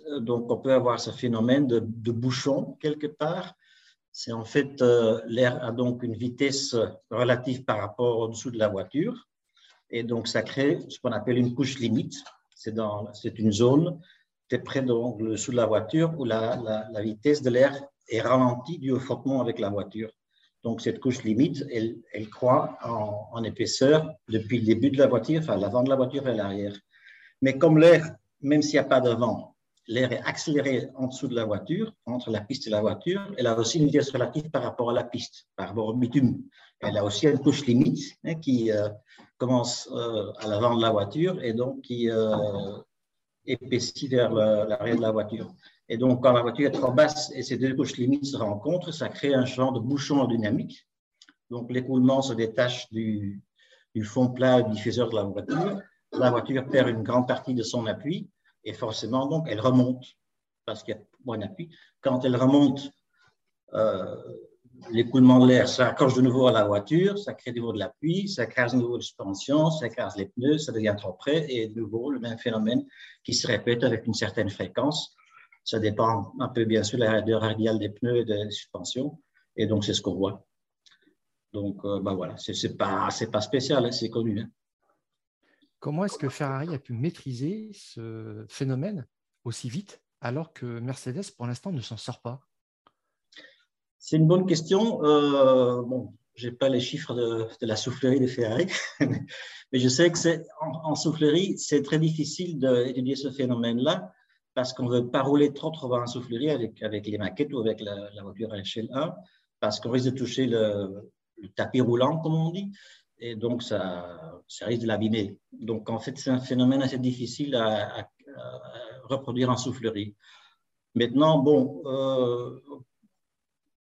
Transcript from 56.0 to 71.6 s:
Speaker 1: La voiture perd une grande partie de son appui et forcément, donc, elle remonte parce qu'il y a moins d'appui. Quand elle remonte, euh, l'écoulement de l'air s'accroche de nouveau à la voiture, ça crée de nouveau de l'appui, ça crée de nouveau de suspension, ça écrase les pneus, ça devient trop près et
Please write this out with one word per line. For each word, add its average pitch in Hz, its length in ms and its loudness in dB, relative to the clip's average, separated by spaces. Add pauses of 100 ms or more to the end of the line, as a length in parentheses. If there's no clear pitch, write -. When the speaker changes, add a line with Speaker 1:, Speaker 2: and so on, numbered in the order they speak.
Speaker 1:
La 123 180 4
voiture 127 360 -2
perd 127 220 2
une 113 140 -4
grande 123 240 2
partie 127 260 -2
de 120 80 0
son 110 240 -4
appui 143 440 -6 (340)
et 110 100 -10
forcément, 117 540 -4
donc, 156 200 -2
elle 107 120 -4
remonte 127 460 4 (600)
parce 107 160 -8
qu'il 110 140 -8
y - 20 -10
a - 40 -20 (220)
moins 117 140 -6
d'appui. 107 320 -10 (320)
Quand 127 240 0
elle 127 100 4
remonte, 139 540 6 (840)
euh, 104 400 0 (760)
l'écoulement 127 480 8
de 127 80 10
l'air 120 220 6
s'accroche 127 460 4
de 127 60 4
nouveau 127 260 6
à 123 40 8
la 110 140 4
voiture, 160 540 2
ça 196 140 -8
crée - 180 -12
de 120 80 -6
nouveau 113 140 -4
de 107 60 -6
l'appui, 165 480 -4
ça 117 200 -4
crée 123 240 0
de 131 40 2
nouveau 120 220 0
de 120 60 -10
suspension, 135 640 0
ça 160 160 -2
écrase 107 320 -6
les 98 80 -4
pneus, 147 320 0
ça 151 140 -6
devient 107 260 0
trop 98 160 -8
près 156 360 -2
et 117 180 -2